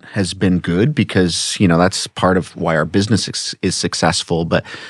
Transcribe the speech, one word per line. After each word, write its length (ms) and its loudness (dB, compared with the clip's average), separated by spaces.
has 220 -2
been 260 2
good 340 2
because, 680 0
you 80 6
know, 100 4
that's 280 2
part 320 0
of 180 -4
why 200 -2
our 100 0
business 420 0
is, 320 -8
is 140 -2
successful. 720 -2
But 180 0